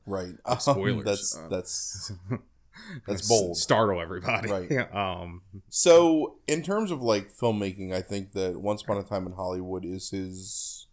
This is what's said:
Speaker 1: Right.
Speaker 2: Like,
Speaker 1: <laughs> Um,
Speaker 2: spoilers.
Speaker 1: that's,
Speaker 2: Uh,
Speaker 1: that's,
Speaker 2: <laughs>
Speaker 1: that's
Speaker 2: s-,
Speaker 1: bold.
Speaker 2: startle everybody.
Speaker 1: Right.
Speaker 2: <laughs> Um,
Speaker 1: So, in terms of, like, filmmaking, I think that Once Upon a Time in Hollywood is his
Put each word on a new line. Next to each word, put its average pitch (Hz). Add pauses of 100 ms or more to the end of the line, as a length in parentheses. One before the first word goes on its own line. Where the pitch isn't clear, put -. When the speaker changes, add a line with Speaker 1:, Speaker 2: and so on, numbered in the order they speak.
Speaker 1:
Right. 95
Speaker 2:
Like, 107
Speaker 1:
<laughs> -
Um, 123
Speaker 2:
spoilers. 101
Speaker 1:
that's, 101
Speaker 2:
Uh, 80
Speaker 1:
that's, - (140)
Speaker 2:
<laughs> -
Speaker 1:
that's 101
Speaker 2:
s-, 104
Speaker 1:
bold. 95
Speaker 2:
startle 104
everybody. 92
Speaker 1:
Right. 92
Speaker 2:
<laughs> 127
Um, 90 (260)
Speaker 1:
So, 165 (100)
in 156
terms 202
of, 143
like, 104
filmmaking, 101
I 92
think 98
that 92
Once 104
Upon 104
a 98
Time 95
in 92
Hollywood 92
is 92
his 92